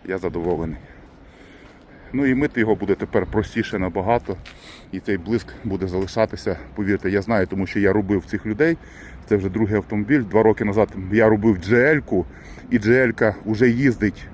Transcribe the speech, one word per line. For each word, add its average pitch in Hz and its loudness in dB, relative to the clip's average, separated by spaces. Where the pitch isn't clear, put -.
Я 92 -6
задоволений. 85 -4
Ну 139 0
і 131 2
мити 139 0
його 107 4
буде 95 0
тепер 98 0
простіше 107 -2
набагато. 95 -2
І 92 -8
цей 98 -2
блиск 101 -2
буде 95 -4
залишатися. 92 -2
Повірте, 98 -2
я 101 2
знаю, 101 0
тому 95 -4
що - -4
я 101 4
робив 98 0
цих 104 -8
людей. 147 0
Це 107 4
вже 98 0
другий 107 0
автомобіль. 107 0
Два 101 2
роки 107 4
назад 104 2
я 110 6
робив 110 4
Джі 90 0
Ель-ку. 123 2
І 120 2
Джі 107 2
Ель-ка 117 2
вже 110 4
їздить 117 0